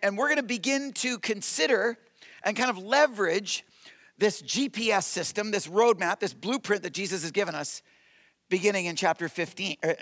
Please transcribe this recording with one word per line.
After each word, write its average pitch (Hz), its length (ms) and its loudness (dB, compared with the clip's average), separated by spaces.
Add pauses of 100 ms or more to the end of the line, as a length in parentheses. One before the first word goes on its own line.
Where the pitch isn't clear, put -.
and 202 160 0
we're 277 120 2
gonna 294 120 2
begin 254 520 -2
to 247 260 -2
consider 233 800 0 (440)
and 208 140 -2
kind 247 140 2
of 185 80 -6
leverage 208 840 2 (540)
this 208 240 2
G 214 280 -2
P 220 220 -2
S 196 140 2
system, 208 460 -4
this 185 160 0
roadmap, 190 520 4
this 196 140 -2
blueprint 202 480 -2
that 165 120 -8
Jesus 185 280 -4
has 160 100 -6
given 175 220 0
us, 147 300 -8 (680)
beginning 185 380 2
in 170 80 -4
chapter 170 340 0
fifteen, 175 540 -6
uh, 160 180 2